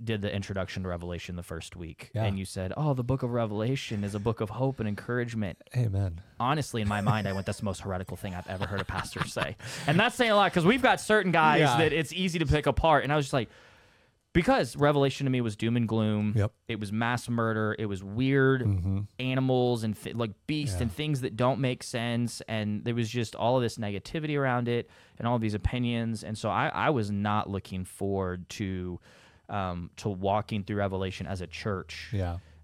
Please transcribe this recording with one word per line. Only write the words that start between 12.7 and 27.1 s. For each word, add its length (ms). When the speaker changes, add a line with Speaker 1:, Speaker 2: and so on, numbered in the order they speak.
Speaker 1:
And 80
I 40
was 100
just 80
like, 160
because 380
Revelation 500
to 40
me 100
was 160
doom 200
and 120
gloom. 480
Speaker 2:
Yep. 160
Speaker 1:
It 120
was 120
mass 360
murder. 500
It 80
was 180
weird 580
Speaker 2:
Mm-hmm. 380
Speaker 1:
animals 680
and 140
thi-, 140
like, 180
beasts 300
Speaker 2:
Yeah. 60
Speaker 1:
and 100
things 300
that 140
don't 240
make 220
sense. 600
And 420
there 100
was 160
just 240
all 220
of 60
this 160
negativity 600
around 300
it 200
and 80
all 100
of 60
these 120
opinions. 680
And 140
so 120
I, 180
I 220
was 200